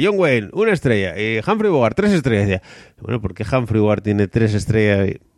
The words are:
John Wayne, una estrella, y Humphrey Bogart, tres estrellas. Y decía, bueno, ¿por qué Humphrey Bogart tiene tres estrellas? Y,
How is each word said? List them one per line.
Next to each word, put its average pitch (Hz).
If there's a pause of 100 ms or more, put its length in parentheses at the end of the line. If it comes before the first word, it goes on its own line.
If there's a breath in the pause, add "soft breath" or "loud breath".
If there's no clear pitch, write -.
John 208
Wayne, 127
una 214
estrella, 101
y 110
Humphrey 208
Bogart, 123
tres 202
estrellas. 117
Y 98
decía, 92 (380 loud breath)
bueno, 110
¿por 95
qué 110
Humphrey 113
Bogart 104
tiene 104
tres 110
estrellas? 101
Y, - (180)